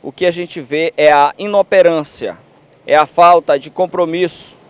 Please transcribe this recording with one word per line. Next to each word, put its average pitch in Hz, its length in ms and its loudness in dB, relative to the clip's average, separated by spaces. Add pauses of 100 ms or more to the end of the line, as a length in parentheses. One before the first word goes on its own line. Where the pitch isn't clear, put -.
o 139 100 -14
que 180 140 -4
a 175 40 2
gente 175 300 -10
vê 151 360 -4
é 151 140 4
a 143 280 2
inoperância, 170 1000 -2 (480)
é 135 100 0
a 151 100 2
falta 170 520 2
de 143 120 -12
compromisso 175 880 -4 (140)